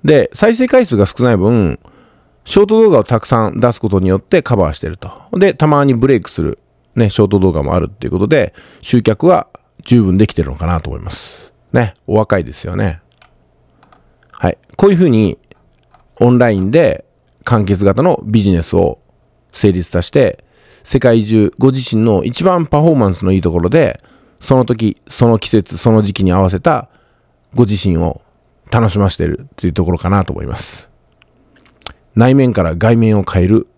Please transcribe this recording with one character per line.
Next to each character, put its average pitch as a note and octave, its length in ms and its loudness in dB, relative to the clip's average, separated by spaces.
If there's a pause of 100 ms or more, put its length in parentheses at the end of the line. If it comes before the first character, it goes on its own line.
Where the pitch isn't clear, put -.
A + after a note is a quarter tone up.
で、 D3+ 280 2
再 A3+ 220 0
生 B3 120 -2
回 B3 200 2
数 A#2+ 100 -2
が G2+ 100 2
少 - 180 -4
な B2 80 2
い G#2+ 40 2
分、 F#2+ 420 0 (680)
シ - 140 0
ョ G3+ 40 6
ー G#3 40 4
ト G#3+ 160 2
動 G#3+ 80 4
画 C#3 100 4
を G2+ 40 -2
た A2+ 160 -2
く - 60 -18
さ A2+ 220 0
ん - 120 -6
出 A#2+ 120 2
す - 80 -10
こ A2 100 -4
と G2 100 0
に F#2+ 80 0
よ F#2 80 2
っ G2+ 40 -2
て - 220 0
カ A#2+ 140 -2
バ E2+ 140 0
ー - 20 -8
し - 60 -12
て - 100 -10
る E2 80 -10
と。 - 140 -16 (240)
で、 F#3 180 2
た - 140 -2
ま C#3+ 180 2
に C3+ 100 2
ブ A#2 140 0
レ C#3 60 4
イ G#2+ 60 0
ク - 100 -16
す - 100 -8
る、 D2 180 -4 (380)
ね、 A2 140 2
シ - 100 -4
ョ G#2 40 6
ー G2 40 0
ト G2+ 100 2
動 F#2 140 2
画 D#2 100 -2
も C#2 120 -4
あ F2+ 60 0
る - 100 -4
っ - 20 -20
て - 140 -12
い - 20 -6
う - 20 -6
こ F2+ 100 -2
と G2+ 80 -2
で、 C#3 260 0 (260)
集 A#2+ 220 0
客 A2 240 0
は - 220 2 (360)
十 A#2+ 180 2
分 F#2 140 2
で G#2+ 100 2
き - 80 -10
て G#2+ 80 -2
る C#2+ 80 -4
の C#2 60 -10
か E2 100 -6
な E2+ 140 -2
と D2+ 100 -10
思 C2+ 80 -10
い - 40 -16
ま F#2 80 -12
す。 - 420 -20 (200)
ね、 A2 220 0 (120)
お E2+ 80 -4
若 G#2+ 240 0
い E2 60 -4
で B1 80 -14
す - 120 -18
よ F2+ 120 -8
ね。 F2+ 240 -4 (1300)
は - 180 -4
い。 - 100 -2 (180)
こ G3 120 4
う - 20 6
い F#3+ 40 2
う - 20 0
ふ E3+ 60 2
う F3 80 4
に、 A2 280 0 (800)
オ A#2+ 120 4
ン B2 80 4
ラ A#2+ 120 2
イ G2 100 0
ン F#2+ 100 -2
で D3+ 340 0 (400)
完 A2 200 0
結 G2 200 0
型 G2 180 2
の F3 220 0
ビ G#2 180 0
ジ G2 100 2
ネ E2+ 100 0
ス - 120 -8
を F2 240 0 (540)
成 G2+ 200 0
立 F2 160 -4
さ F2 140 -2
せ - 80 -8
て、 B2+ 340 -2 (380)
世 - 160 -4
界 A#2 240 2
中 G#2+ 360 0
ご C3 120 4
自 B2+ 260 -6
身 A2 80 0
の G#2+ 200 0
一 B2+ 200 -6
番 F3+ 220 0
パ D3 140 0
フ D#3+ 80 4
ォ E3 40 4
ー D3+ 40 2
マ A2 120 2
ン F#2 60 -2
ス F#2 100 -8
の F#2 80 2
い G2 60 2
い - 40 0
と E2+ 100 -2
こ F2 60 -2
ろ E2+ 100 -2
で、 C3 320 0 (400)
そ - 160 0
の B2+ 80 2
時、 A2+ 320 -2 (100)
そ - 220 0
の A2+ 100 2
季 - 120 -8
節、 G#2 260 -2
そ A2+ 160 0
の A2 100 4
時 G2 120 -4
期 F#2+ 100 -4
に F#2 80 2
合 F#2 80 0
わ F#2+ 100 2
せ F#2+ 100 -6
た D3 280 -4 (680)
ご A#2+ 100 2
自 G2+ 240 -2
身 E2 100 0
を E2 240 -4 (480)
楽 A2+ 180 0
し F#2+ 100 -2
ま G2 120 2
せ - 80 -12
て E2 80 -2
る D2 180 -6
っ - 20 -20 (100)
て - 100 -6
い F2 40 0
う - 20 -8
と F2 120 -2
こ F2 80 -2
ろ E2+ 60 -4
か F2 100 -4
な G2 160 0
と - 80 -10
思 - 100 -10
い C2+ 40 -10
ま A#1+ 100 -10
す。 - 340 -16 (1300)
内 B2 180 4
面 C3 180 2
か G2+ 100 -2
ら E2 120 -2
外 A2+ 220 0
面 A2 220 2
を G2 40 -2
変 F2+ 220 -2
え F#2 40 0
る A2 300 2